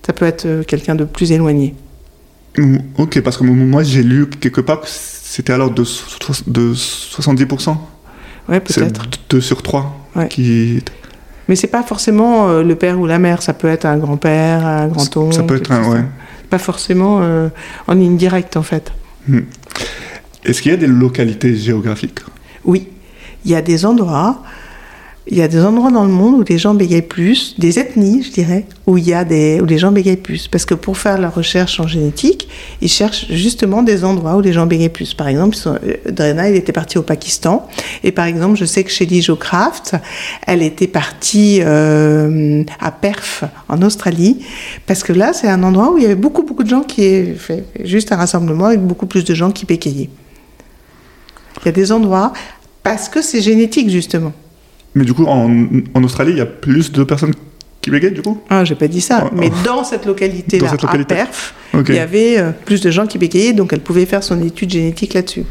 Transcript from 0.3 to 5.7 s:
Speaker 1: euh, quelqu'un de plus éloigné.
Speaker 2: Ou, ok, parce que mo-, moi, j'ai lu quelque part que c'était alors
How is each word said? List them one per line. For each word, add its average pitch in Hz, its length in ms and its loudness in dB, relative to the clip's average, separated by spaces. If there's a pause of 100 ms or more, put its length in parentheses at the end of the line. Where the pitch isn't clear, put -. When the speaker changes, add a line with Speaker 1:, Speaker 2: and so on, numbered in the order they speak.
Speaker 1:
euh, 160 180 -2
quelqu'un 151 320 -2
de 151 80 -2
plus 165 260 -2
éloigné. 151 440 2 (840)
Speaker 2:
Ou, 135 200 4 (200)
ok, 151 220 0
parce 123 160 -2
que 131 80 0
mo-, 127 100 4
moi, 131 300 4
j'ai 131 180 2
lu 127 260 4
quelque 131 320 -2
part 156 200 -2
que - 80 -14
c'était - 640 -8
alors 131 180 0